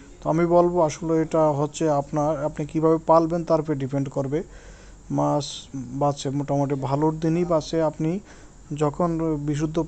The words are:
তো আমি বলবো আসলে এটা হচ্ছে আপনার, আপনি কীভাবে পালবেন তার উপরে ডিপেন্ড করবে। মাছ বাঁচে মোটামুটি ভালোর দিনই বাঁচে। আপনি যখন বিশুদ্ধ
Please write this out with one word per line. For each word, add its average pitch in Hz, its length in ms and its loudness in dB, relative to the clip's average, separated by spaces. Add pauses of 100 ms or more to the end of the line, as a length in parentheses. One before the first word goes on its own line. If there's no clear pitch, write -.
(220)
তো 151 80 -2
আমি 165 160 2
বলবো 175 360 4
আসলে 160 400 0
এটা 160 280 2
হচ্ছে 147 400 0
আপনার, 147 560 0
আপনি 151 200 -6
কীভাবে 160 400 2
পালবেন 165 380 4
তার 160 180 2
উপরে 156 140 -2
ডিপেন্ড 135 340 -2
করবে। 139 340 -4 (680)
মাছ 147 340 0 (300)
বাঁচে 139 540 -4
মোটামুটি 139 460 0
ভালোর 147 440 -2
দিনই 165 260 0
বাঁচে। 165 360 0
আপনি 160 380 -2 (580)
যখন 160 600 0
বিশুদ্ধ 151 500 -2